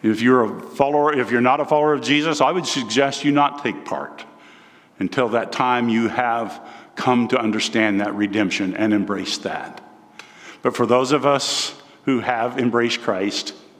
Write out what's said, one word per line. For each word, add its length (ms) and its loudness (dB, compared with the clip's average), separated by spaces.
If 180 2
you're 220 6
a 180 -4
follower, 520 0
if 180 -2
you're 100 2
not 180 4
a 60 -2
follower 280 2
of 80 -2
Jesus, 400 0
I 100 4
would 140 -2
suggest 600 -2
you 60 4
not 320 2
take 220 -4
part 400 -10
until 300 0
that 220 -2
time 380 0
you 200 2
have 520 -2
come 340 2
to 100 2
understand 600 0
that 160 -2
redemption 580 0
and 200 0
embrace 460 -2
that. 420 -8
But 160 -2
for 80 2
those 260 4
of 140 2
us 500 0
who 140 2
have 380 -2
embraced 440 0
Christ 520 -4